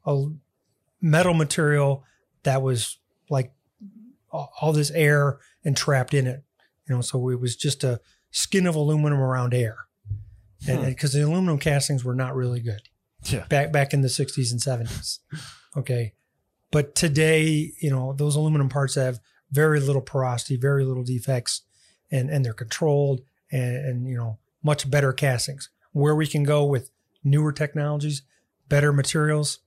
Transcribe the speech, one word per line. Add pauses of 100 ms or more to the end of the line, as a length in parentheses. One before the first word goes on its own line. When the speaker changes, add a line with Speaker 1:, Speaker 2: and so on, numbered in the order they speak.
Speaker 1:
uh, (760)
metal
material (380)
that
was (320)
like (800)
a-, (160)
all
this
air (240)
entrapped
in
it, (460)
you
know,
so
it
was
just
a (300)
skin
of
aluminum
around
air. (920)
And,
Speaker 2:
Hmm.
Speaker 1:
and
'cause
the
aluminum
castings
were
not
really
good (420)
Speaker 2:
Yeah.
Speaker 1:
back,
back
in
the
sixties
and
seventies. (560)
Okay. (560)
But
today,
you
know,
those
aluminum
parts
have (300)
very
little
porosity,
very
little
defects, (480)
and,
and
they're
controlled (320)
and,
and,
you
know, (240)
much
better
castings. (240)
Where
we
can
go
with (320)
newer
technologies, (460)
better
materials